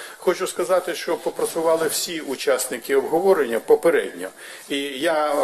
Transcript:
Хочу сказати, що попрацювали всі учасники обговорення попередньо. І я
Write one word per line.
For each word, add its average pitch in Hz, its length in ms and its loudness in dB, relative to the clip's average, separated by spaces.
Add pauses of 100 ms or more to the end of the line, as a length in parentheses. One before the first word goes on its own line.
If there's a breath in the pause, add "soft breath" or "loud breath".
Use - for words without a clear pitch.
(180 loud breath)
Хочу 180 280 0
сказати, 180 480 0
що 165 220 -4
попрацювали 160 720 0
всі 160 320 -4
учасники 135 760 -2
обговорення 147 640 2
попередньо. 95 680 2 (400 loud breath)
І 139 140 -4
я 147 600 -2